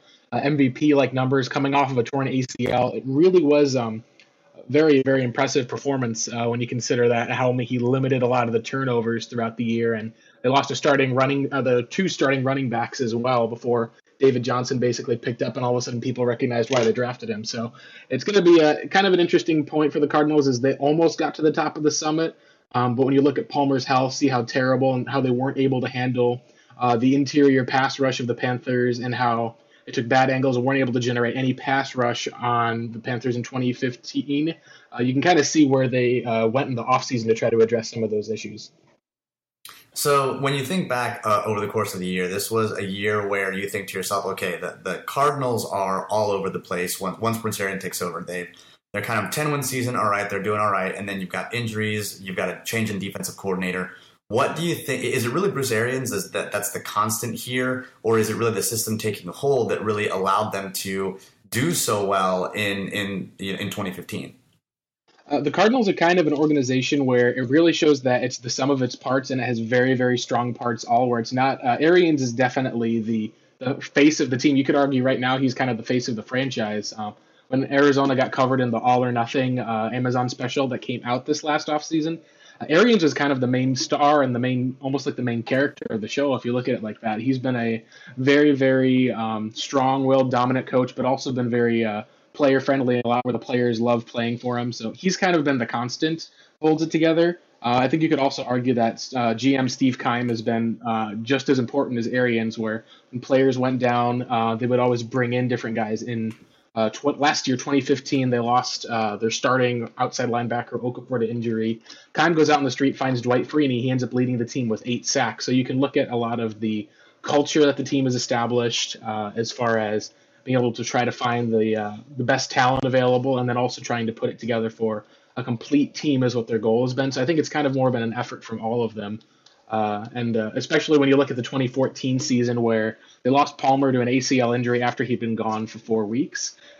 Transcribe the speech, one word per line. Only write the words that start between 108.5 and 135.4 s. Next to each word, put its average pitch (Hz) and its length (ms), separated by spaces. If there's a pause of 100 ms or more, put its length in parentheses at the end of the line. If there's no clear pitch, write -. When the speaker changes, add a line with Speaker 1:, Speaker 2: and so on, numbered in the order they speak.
Speaker 1:
uh, 110 320
their 113 140
starting 123 640
outside 123 320
linebacker, 117 500
Okafor, 123 420
to 113 80
injury. 113 520 (320)
Keim 165 220
goes 151 160
out 147 80
on 139 60
the 131 60
street, 135 280
finds 131 240
Dwight 123 260
Freeney. 135 320
He 127 100
ends 127 140
up 117 80
leading 127 240
the 117 80
team 120 240
with 107 160
eight 123 220
sacks. 117 400
So 127 60
you 127 120
can 127 160
look 139 160
at 135 140
a 120 60
lot 117 220
of 110 220
the 107 260 (360)
culture 143 420
that 139 140
the 131 60
team 135 200
has 123 100
established, 120 880
uh, 107 320
as 117 160
far 117 280
as 107 340 (320)
being 131 120
able 123 180
to 120 100
try 123 200
to 120 60
find 120 420
the, 110 220
uh, 104 220 (200)
the 127 60
best 131 300
talent 131 320
available 127 540
and 123 100
then 120 80
also 123 260
trying 117 240
to 110 60
put 117 180
it - 80
together 113 320
for 110 340 (320)
a 123 60
complete 131 500
team 135 300
is 120 140
what 113 100
their 113 140
goal 117 260
has 127 80
been. 135 160
So 135 100
I 127 60
think 160 140
it's - 80
kind 147 180
of 135 80
more 131 160
been 117 140
an 113 100
effort 120 300
from 110 160
all 117 240
of 110 100
them. 107 240 (500)
Uh, 107 460
and, 117 220
uh, 110 180
especially 151 440
when 139 100
you 135 80
look 139 160
at 123 40
the 123 60
twenty 131 240
fourteen 127 540
season 120 420
where 110 340 (280)
they 123 60
lost 139 280
Palmer 135 320
to 127 100
an 117 60
A 131 140
C 131 180
L 120 140
injury 120 300
after 123 200
he'd 117 160
been 113 160
gone 110 320